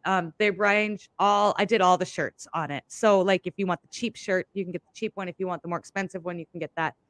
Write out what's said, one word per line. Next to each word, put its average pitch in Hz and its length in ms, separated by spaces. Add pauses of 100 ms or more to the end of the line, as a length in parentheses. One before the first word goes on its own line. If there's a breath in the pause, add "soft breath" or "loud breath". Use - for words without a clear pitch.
Um, 175 320
they 214 120
range 208 680
all, 202 400
I 202 80
did 208 160
all 180 160
the 180 80
shirts - 480
on 156 160
it. 143 180
So, 202 320
like, 185 260
if 175 120
you 196 80
want 175 160
the - 60
cheap - 280
shirt, 185 380
you 196 100
can 180 80
get 175 100
the - 120
cheap - 200
one. 190 140
If 175 100
you 190 80
want 175 140
the 170 80
more 170 100
expensive 190 460
one, 175 140
you 160 80
can - 120
get 160 180
that. 160 180 (160)